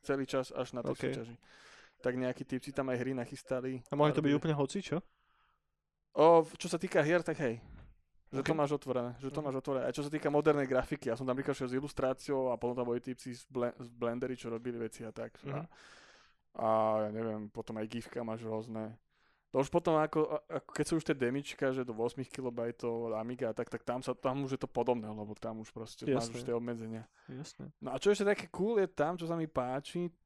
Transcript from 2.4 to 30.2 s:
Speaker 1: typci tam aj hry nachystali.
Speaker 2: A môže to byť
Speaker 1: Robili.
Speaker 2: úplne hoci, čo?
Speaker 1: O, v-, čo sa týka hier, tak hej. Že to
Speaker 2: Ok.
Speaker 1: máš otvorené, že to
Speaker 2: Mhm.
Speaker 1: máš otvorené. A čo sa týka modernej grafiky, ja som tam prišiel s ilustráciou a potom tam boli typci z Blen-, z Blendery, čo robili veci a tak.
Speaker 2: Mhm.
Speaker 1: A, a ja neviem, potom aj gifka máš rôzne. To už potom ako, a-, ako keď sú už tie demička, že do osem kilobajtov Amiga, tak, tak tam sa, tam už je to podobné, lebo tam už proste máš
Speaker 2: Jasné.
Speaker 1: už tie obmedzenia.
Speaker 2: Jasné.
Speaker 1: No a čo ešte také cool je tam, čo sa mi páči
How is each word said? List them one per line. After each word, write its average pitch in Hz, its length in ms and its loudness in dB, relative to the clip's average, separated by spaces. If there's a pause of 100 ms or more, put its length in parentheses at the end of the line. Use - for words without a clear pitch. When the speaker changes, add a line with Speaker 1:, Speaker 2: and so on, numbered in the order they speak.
Speaker 1:
typci 131 260 -6
tam 135 180 -2
aj 127 100 0
hry 123 160 -2
nachystali. 127 720 -4
Speaker 2:
A - 80 -6
môže 147 180 6
to 156 80 2
byť 156 100 4
Speaker 1:
Robili. 143 80 6
Speaker 2:
úplne 160 160 0
hoci, 143 280 0
čo? - 180 -2 (1120)
Speaker 1:
O, 165 300 10
v-, 156 140 -4
čo - 100 -6
sa 180 100 -2
týka 190 240 2
hier, 165 200 6
tak 165 180 -2
hej. 120 220 0 (680)
Že 135 140 -4
to 151 100 2
Speaker 2:
Ok. 160 60 2
Speaker 1:
máš 147 140 4
otvorené, 123 460 0
že 131 120 -6
to 143 80 -4
Speaker 2:
Mhm. 151 60 -4
Speaker 1:
máš 135 120 -2
otvorené. 131 280 -2
A 127 80 0
čo 147 100 -4
sa 143 80 -4
týka 151 180 -2
modernej 147 380 6
grafiky, 131 420 0
ja 113 80 0
som 127 80 -6
tam 127 120 0
prišiel 135 320 -2
s 123 60 -4
ilustráciou 135 760 0
a 120 60 0
potom 120 180 -2
tam 123 100 0
boli 120 140 0
typci 127 320 -8
z 120 160 -12
Blen-, 123 300 0
z 123 120 -12
Blendery, 120 460 -2
čo 120 140 -8
robili 117 300 -4
veci 113 260 -6
a 110 80 -10
tak. 117 280 -10
Speaker 2:
Mhm. 139 120 -8
Speaker 1:
A, 143 80 -4 (960)
a 113 120 0 (320)
ja 107 120 0
neviem, 110 360 -4
potom 113 280 -8
aj 110 100 -4
gifka 117 340 -8
máš 113 220 -6
rôzne. 110 540 -6 (560)
To 131 100 4
už 143 80 0
potom 170 240 4
ako, 156 320 4
a-, 156 320 -4
ako - 120 -10
keď - 140 0
sú - 120 0
už 156 100 2
tie 160 80 4
demička, 131 560 0
že 131 140 0
do 123 100 -6
osem 117 300 -2
kilobajtov 117 920 -4
Amiga, 117 380 -2
tak, 113 160 -4
tak - 160 -8
tam 127 160 -2
sa, 131 100 -4
tam 131 320 -2
už 135 100 -2
je 131 80 -4
to 139 60 -6
podobné, 120 400 2
lebo 107 260 -8
tam 113 280 -8
už 110 100 -14
proste - 340 -12
máš 127 220 2
Speaker 2:
Jasné. 117 80 -8
Speaker 1:
už 120 80 -6
tie 123 100 -2
obmedzenia. 113 520 -4 (240)
Speaker 2:
Jasné. 139 500 -12
Speaker 1:
No - 100 -8
a 127 80 -4
čo 196 140 4
ešte 202 160 4
také 202 240 0
cool 220 260 0
je 190 140 4
tam, 156 240 0
čo 170 100 -8
sa 170 140 -2
mi 160 80 0
páči 147 640 -2 (160)